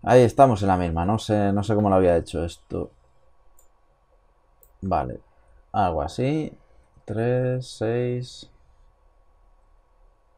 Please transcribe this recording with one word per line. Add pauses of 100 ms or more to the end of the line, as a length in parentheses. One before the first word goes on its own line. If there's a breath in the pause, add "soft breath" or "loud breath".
Ahí
estamos
en
la
misma.
No
sé,
no
sé
cómo
lo
había
hecho
esto. (1900)
Vale. (500)
Algo
así. (460)
Tres,
seis. (1900)